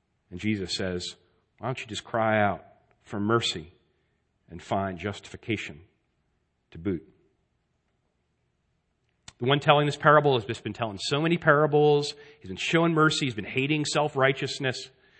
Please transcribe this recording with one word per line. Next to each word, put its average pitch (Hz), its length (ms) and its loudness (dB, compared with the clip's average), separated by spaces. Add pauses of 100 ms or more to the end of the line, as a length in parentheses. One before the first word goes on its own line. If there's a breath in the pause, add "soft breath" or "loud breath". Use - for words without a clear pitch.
(320)
And 90 80 -14
Jesus 101 360 -2
says, 90 400 -6 (420)
"Why 104 100 -8
don't 127 120 -6
you - 80 -14
just 104 160 -10
cry 110 380 0
out 98 220 0 (400)
for 107 160 -8
mercy 104 540 -2 (760)
and 85 120 -14
find 98 360 -4
justification 95 840 -10 (880)
to - 60 -20
boot?" 82 260 -6 (2250)
The 120 60 -4
one 143 140 4
telling 147 260 4
this 143 120 -4
parable 147 380 6
has 110 100 -2
just - 180 -8
been 107 100 -8
telling 107 240 -6
so 143 240 -4
many 170 160 2
parables. 147 760 4 (260 loud breath)
He's - 100 -18
been 92 60 -10
showing 170 380 2
mercy. 156 320 2
He's 120 100 -4
been 104 80 -8
hating 139 420 -2
self-righteousness. 139 920 -2 (420 soft breath)